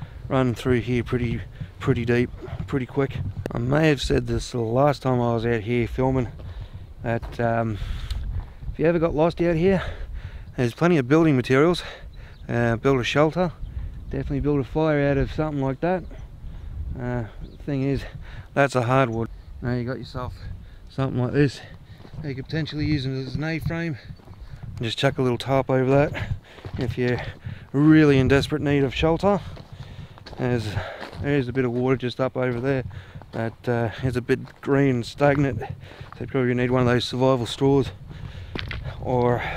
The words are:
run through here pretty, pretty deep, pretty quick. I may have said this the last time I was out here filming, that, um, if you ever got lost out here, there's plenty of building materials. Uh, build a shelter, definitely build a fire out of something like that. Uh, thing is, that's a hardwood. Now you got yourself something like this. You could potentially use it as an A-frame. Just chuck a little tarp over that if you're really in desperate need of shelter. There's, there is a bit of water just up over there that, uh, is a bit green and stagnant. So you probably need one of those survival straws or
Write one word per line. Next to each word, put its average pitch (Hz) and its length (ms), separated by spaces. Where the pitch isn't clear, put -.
run 131 260
through 123 280
here 117 220
pretty, 120 380
pretty 120 260
deep, 120 240
pretty 135 180
quick. 135 320
I - 80
may 147 300
have 135 120
said 131 260
this 117 240
the 127 80
last 127 420
time 127 200
I 120 120
was 113 120
out 117 160
here 117 260
filming, 131 400
that, 117 380
um, 117 380
if - 80
you 143 60
ever 170 140
got 156 160
lost 156 260
out 170 140
here, 175 260
there's 123 160
plenty 170 240
of 127 100
building 156 280
materials. 135 480
Uh, 117 280
build 135 240
a 117 60
shelter, 156 480
definitely 135 320
build 143 180
a 127 60
fire 151 440
out 139 80
of 135 140
something 151 320
like 135 160
that. 175 240
Uh, 123 240
thing 139 180
is, 139 200
that's 139 220
a 127 60
hardwood. 117 480
Now 120 140
you 123 100
got 127 120
yourself 123 360
something 131 320
like 123 100
this. 139 300
You 139 120
could 131 100
potentially 151 400
use 147 200
it 135 60
as 131 240
an 139 80
A-frame. 160 540
Just 113 160
chuck 135 200
a 139 40
little 123 160
tarp 131 320
over 131 200
that 143 400
if 123 200
you're 123 240
really 151 480
in 131 80
desperate 135 340
need 143 220
of 127 100
shelter. 165 460
There's, 123 300
there 143 160
is 127 100
a 123 60
bit 127 120
of 120 60
water 123 240
just 120 240
up 131 180
over 127 220
there 131 240
that, 113 380
uh, 117 200
is 127 120
a 123 60
bit 123 400
green 139 340
and 117 100
stagnant. 143 540
So - 60
you 120 60
probably 127 260
need 123 180
one 127 100
of 123 60
those 120 180
survival 127 400
straws 135 460
or 123 400